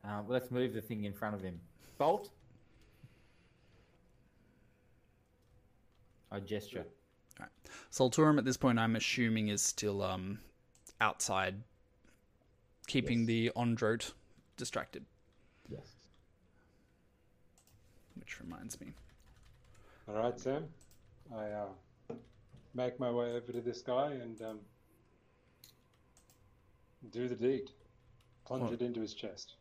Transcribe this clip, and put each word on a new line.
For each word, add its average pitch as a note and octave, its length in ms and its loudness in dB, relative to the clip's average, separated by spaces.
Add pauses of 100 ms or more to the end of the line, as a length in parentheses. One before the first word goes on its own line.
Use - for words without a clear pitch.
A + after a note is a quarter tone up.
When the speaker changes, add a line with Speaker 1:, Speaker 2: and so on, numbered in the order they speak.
Speaker 1:
Um, G#2 260 -4
let's B2 220 0
move B2 220 0
the A2 80 -4
thing G#2+ 240 -6
in G2+ 80 -2
front G#2+ 220 -4
of G2 80 -6
him. F2 180 -6 (380)
Bolt. E3 320 2 (4000)
I G2+ 80 -4
gesture. G2 440 -6 (540)
Speaker 2:
All - 80 -14
right. - 40 -18 (400)
Solturum D3 480 6
at A#2 60 2
this B2+ 120 2
point, B2 220 4
I'm A2+ 180 4
assuming, A2 520 2
is G2+ 140 2
still, G2 400 2
um, F#2+ 360 -2 (640)
outside, G2 560 2 (1300)
keeping A#2+ 340 4
Speaker 3:
Yes. A2+ 60 4
Speaker 2:
the A2+ 300 4
Ondrote A#2 560 2 (440)
distracted. - 480 -6 (640)
Speaker 3:
Yes. - 180 -12 (2250)
Speaker 2:
Which - 240 -14
reminds - 400 -10
me. - 120 -12 (1160)
Speaker 4:
All G#2+ 60 -8
right, A#2 240 2
Sam. C#3+ 280 -2 (680)
I, G#2+ 160 -6
uh, G#2 180 -4 (1040)
make B2 260 -2
my B2 100 2
way A#2+ 220 2
over A#2+ 200 -4
to A#2 80 -2
this A#2 220 -4
guy C3+ 300 2
and, A#2 300 -8
um, A2 180 -8 (2500)
do A#2+ 180 -2
the A#2+ 80 -2
deed. B2+ 340 2 (760)
Plunge B2+ 200 -2
Speaker 2:
All A2+ 80 0
Speaker 4:
it A#2+ 100 -4
into A#2+ 180 -2
his G#2+ 140 -4
chest. - 460 -10